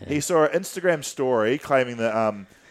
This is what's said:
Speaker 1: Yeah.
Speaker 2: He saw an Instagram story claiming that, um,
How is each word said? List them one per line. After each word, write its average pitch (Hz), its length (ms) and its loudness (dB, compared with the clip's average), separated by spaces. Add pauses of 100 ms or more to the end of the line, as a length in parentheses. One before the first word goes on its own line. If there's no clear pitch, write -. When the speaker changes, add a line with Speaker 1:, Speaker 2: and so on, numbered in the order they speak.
Speaker 1:
Yeah. - 140 -12
Speaker 2:
He 151 40 0
saw 156 260 4
an 156 140 0
Instagram 175 440 -2
story 127 560 0
claiming 127 380 0
that, 113 180 0
um, 107 320 -2 (240)